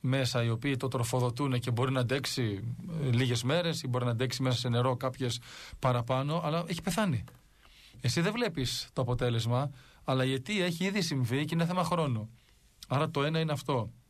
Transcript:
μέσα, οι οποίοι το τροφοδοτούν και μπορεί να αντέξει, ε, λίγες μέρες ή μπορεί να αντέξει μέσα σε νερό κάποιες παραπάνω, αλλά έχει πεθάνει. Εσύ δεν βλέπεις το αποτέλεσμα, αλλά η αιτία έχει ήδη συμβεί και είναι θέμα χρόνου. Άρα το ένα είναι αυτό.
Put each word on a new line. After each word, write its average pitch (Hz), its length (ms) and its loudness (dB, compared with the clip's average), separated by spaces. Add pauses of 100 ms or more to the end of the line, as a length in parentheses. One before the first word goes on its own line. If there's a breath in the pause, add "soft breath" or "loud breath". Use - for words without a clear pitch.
μέσα, 127 420 0
οι 117 60 2
οποίοι 131 260 0
το 127 120 -2
τροφοδοτούν 123 720 0
και 135 100 -4
μπορεί 127 220 2
να 131 80 2
αντέξει, 117 760 -2 (280)
ε, 131 80 0
λίγες 120 320 2
μέρες 160 400 0
ή - 60 -4
μπορεί 123 160 0
να 120 60 2
αντέξει 120 320 -2
μέσα 127 160 2
σε 127 100 -2
νερό 123 280 4
κάποιες 123 440 -2 (380 loud breath)
παραπάνω, 131 680 2
αλλά 165 220 0
έχει 170 160 -6
πεθάνει. 175 420 0 (760 loud breath)
Εσύ 123 200 2
δεν 185 120 2
βλέπεις 208 600 -2
το 135 100 0
αποτέλεσμα, 123 680 2 (340 loud breath)
αλλά 131 200 2
η 131 80 2
αιτία 175 320 0
έχει 175 200 -2
ήδη 196 180 0
συμβεί 135 420 0
και 156 100 -4
είναι 165 120 2
θέμα 180 180 0
χρόνου. 139 460 0 (580 soft breath)
Άρα 147 220 0
το 143 120 0
ένα 160 160 2
είναι 160 140 0
αυτό. 127 380 -2 (200)